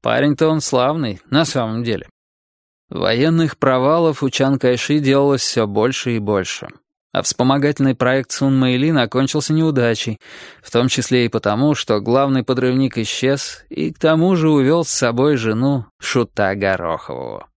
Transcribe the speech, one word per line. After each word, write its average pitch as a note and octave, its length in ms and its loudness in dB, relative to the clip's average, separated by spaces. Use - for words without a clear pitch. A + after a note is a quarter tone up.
Парень-то C#3 460 2
он D#3 140 0
славный, B2+ 680 -2
на D#3 160 2
самом A#2 380 -4
деле. A2+ 260 -6
Военных C#3+ 680 0
провалов C#3+ 680 2
у C3+ 60 0
Чан C3+ 280 0
Кайши B2+ 420 0
делалось C#3 420 2
всё - 260 -2
больше A#2 480 -2
и A2+ 40 -2
больше. G2+ 500 -4
А - 80 -2
вспомогательный C3+ 720 2
проект B2+ 380 0
Сун C3+ 260 0
Мэйлин C3 400 2
окончился C3+ 560 0
неудачей, B2 640 0
в - 80 -20
том A#2+ 160 2
числе B2 380 0
и A2+ 40 -2
потому, A2+ 460 0
что G#2+ 240 -2
главный C3 440 2
подрывник B2+ 540 0
исчез - 720 -4
и D#3 220 -4
к - 80 -18
тому D#3+ 380 4
же D#3+ 120 2
увёл D3+ 360 2
с - 40 -8
собой C3 460 0
жену A#2 500 -2
Шута G#2+ 560 0
Горохового. E2 1000 -4